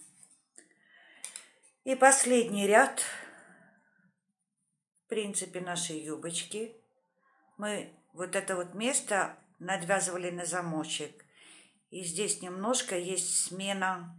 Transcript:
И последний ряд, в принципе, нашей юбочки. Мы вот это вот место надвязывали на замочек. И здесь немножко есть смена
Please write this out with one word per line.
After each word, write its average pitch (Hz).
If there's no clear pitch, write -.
И 262
последний 247
ряд, 233
в -
принципе, 196
нашей 170
юбочки. 170
Мы 208
вот 175
это 190
вот 175
место 208
надвязывали 180
на 175
замочек. 160
И 180
здесь 175
немножко 190
есть 175
смена 185